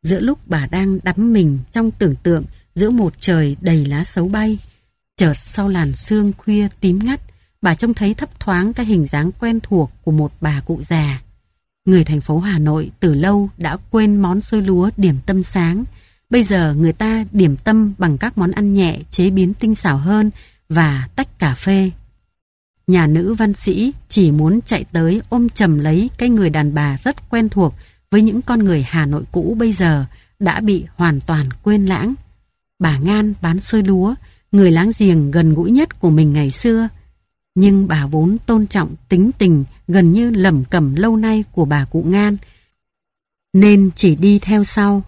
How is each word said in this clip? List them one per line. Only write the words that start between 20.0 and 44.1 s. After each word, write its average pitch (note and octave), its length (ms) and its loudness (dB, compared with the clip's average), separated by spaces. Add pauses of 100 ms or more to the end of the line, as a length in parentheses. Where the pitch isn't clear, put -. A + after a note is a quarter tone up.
và D3+ 460 0
tách - 240 -8
cà C#3 160 0
phê. F#3+ 360 0 (960)
Nhà F3 200 4
nữ E3+ 260 0
văn G#3+ 200 0
sĩ G3+ 400 -2 (160)
chỉ F3+ 220 4
muốn D#3+ 300 2
chạy - 300 -4
tới E3+ 380 0
ôm A#3+ 200 0
chầm E3 300 0
lấy D#3+ 380 0
cái B3 120 -2
người G#3 200 2
đàn D3 240 -2
bà D3 300 -2
rất - 260 -6
quen A3+ 200 0
thuộc F3+ 240 0 (380)
với G#3 100 4
những A3 200 0
con A#3+ 180 -2
người F3 240 0
Hà D#3 220 -2
Nội C#3+ 260 -4
cũ F3 280 -2
bây A3+ 140 0
giờ D#3+ 320 0 (340)
đã F#3 220 -2
bị G3 240 -2 (100)
hoàn D#3+ 260 0
toàn D3+ 280 -4 (140)
quên G#3 220 2
lãng. F#3+ 280 -4 (640)
Bà D#3 180 0
Ngan G#3 440 0
bán E3+ 180 -2
xôi G#3+ 240 0
lúa, F#3+ 320 0 (360)
người G3 200 6
láng F3 280 2
giềng E3 320 2
gần D#3+ 220 4
gũi E3+ 180 0
nhất C#4+ 280 0
của F3 100 2
mình D#3 240 4
ngày C#3+ 180 0
xưa. A3+ 360 0 (680)
Nhưng G3 320 4
bà D#3 180 -2
vốn D#3 400 0
tôn A3 220 2
trọng E3 280 -4 (140)
tính F#3+ 280 4
tình E3 260 4 (240)
gần F3 240 4
như A#3 180 2
lẩm F#3 360 2
cẩm C#3+ 300 0
lâu A3 220 0
nay A3 340 0
của E3+ 140 0
bà C#3+ 200 -2
cụ D3+ 220 -4
Ngan, G3+ 300 0 (1160)
nên G3 420 6
chỉ E3+ 200 2